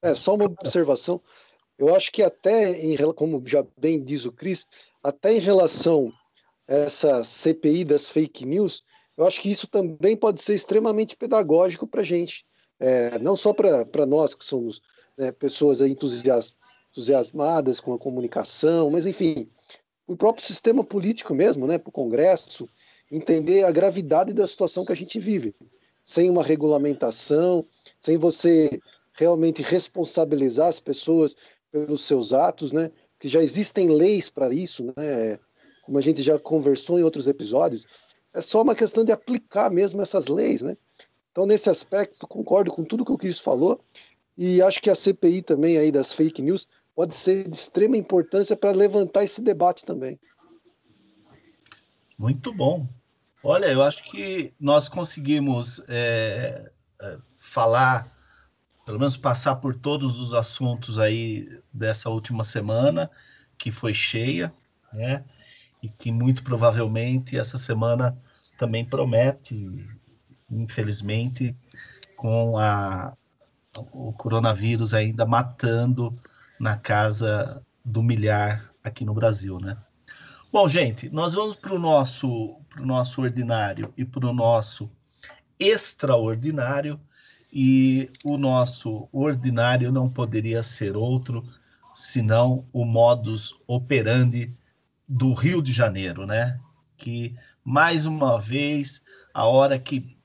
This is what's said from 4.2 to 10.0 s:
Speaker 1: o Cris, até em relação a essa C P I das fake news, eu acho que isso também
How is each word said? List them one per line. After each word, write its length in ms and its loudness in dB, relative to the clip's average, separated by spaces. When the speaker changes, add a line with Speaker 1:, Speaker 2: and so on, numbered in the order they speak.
Speaker 1:
o 60 -6
Cris, 340 -8
até 340 0
em 40 2
relação 720 4
a 60 -2
essa 500 2
C 280 -2
P 260 2
I 60 -2
das 240 0
fake 380 -2
news, 380 -2
eu 100 2
acho 140 0
que 100 -4
isso 160 -6
também 500 0